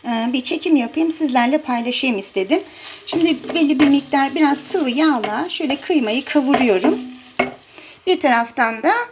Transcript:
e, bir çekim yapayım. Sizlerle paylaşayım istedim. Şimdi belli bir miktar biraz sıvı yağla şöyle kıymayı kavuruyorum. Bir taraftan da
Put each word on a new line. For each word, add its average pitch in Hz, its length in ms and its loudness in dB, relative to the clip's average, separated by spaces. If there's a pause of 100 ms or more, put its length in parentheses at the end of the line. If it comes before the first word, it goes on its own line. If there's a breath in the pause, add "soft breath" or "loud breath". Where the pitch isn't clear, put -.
e, 233 280 -2
bir 254 100 -2
çekim 320 340 0
yapayım. 311 340 0
Sizlerle 262 480 2
paylaşayım 240 600 -2
istedim. 190 420 0 (460 loud breath)
Şimdi 320 480 0
belli 302 260 2
bir 294 80 6
miktar 277 460 2
biraz 285 240 2
sıvı 294 320 2
yağla 254 580 0
şöyle 285 320 -4
kıymayı 254 440 0
kavuruyorum. 254 760 2 (1080 loud breath)
Bir 359 140 2
taraftan 233 600 0
da 330 100 2 (200)